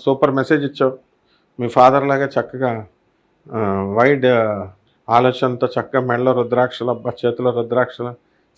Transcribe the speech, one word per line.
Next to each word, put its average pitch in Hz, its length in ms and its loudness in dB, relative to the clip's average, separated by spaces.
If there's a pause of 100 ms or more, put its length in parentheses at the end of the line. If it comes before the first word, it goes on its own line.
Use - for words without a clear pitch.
సూపర్ 135 260 2
మెసేజ్ 135 340 0
ఇచ్చావు. 135 340 -2 (640)
మీ 120 80 -2
ఫాదర్ 131 380 6
లాగా 139 200 0
చక్కగా, 127 600 -4 (680)
ఆ, 98 300 -2 (160)
వైడ్, 131 280 2
ఆ, 110 420 0 (420)
ఆలోచనతో 127 560 2
చక్కగా 127 340 -4
మెడలో 127 320 0
రుద్రాక్షలు, 123 580 -2
అబ్బా, 120 220 -6 (140)
చేతిలో 123 240 0
రుద్రాక్షలు, 120 640 -4 (440)